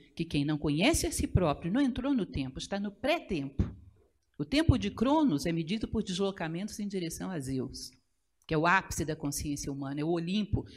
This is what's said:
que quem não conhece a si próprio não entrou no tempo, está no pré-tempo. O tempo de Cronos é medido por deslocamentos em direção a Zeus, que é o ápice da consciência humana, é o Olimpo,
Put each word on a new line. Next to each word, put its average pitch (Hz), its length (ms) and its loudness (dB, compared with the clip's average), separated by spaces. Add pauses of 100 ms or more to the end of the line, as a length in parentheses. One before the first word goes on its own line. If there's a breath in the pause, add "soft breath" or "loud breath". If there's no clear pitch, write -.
(160 loud breath)
que 165 80 -2
quem 143 220 0
não 151 120 0
conhece 170 500 2
a 294 40 -2
si - 140 -2
próprio 170 460 2
não 262 100 4
entrou 269 320 2
no 214 140 2
tempo, 135 320 -4
está 202 200 -4
no 202 120 -4
pré-tempo. 208 720 0 (760)
O 147 80 -4
tempo 294 320 4
de 196 140 -2
Cronos 247 560 4
é 170 40 0
medido 165 360 -2
por 220 160 -2
deslocamentos 190 760 -4
em 208 80 -4
direção 185 440 -4
a 170 80 -4
Zeus, 131 500 -4 (560)
que - 80 -2
é 160 40 4
o 160 100 4
ápice 185 360 2
da 151 120 -2
consciência 143 560 -4
humana, 139 300 -4
é - 20 0
o 165 80 2
Olimpo, 175 520 0 (140)